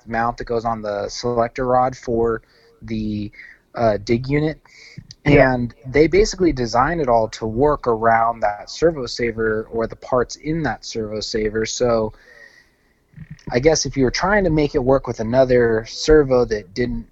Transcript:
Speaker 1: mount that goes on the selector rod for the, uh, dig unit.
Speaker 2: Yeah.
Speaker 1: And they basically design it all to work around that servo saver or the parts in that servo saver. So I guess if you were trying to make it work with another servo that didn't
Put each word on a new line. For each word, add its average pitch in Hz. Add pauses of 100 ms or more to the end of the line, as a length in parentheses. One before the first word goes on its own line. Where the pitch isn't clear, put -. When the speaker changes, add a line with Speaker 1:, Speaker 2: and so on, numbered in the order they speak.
Speaker 1:
mount 117
that 120
goes 113
on 113
the 104
selector 120
rod 127
for 117 (400)
the, 107 (440)
uh, 113
dig 120
unit. 147 (640)
Speaker 2:
Yeah. 135
Speaker 1:
And 120 (120)
they 143
basically 180
design 127
it 135
all 117
to -
work 131
around 113
that 104
servo 156
saver 110
or 113
the 110
parts -
in 156
that 113
servo 107
saver. 107
So 113 (1400)
I 120
guess 156
if 131
you 135
were 120
trying 196
to 175
make 151
it 151
work 131
with 120
another 117
servo 135
that 104
didn't 120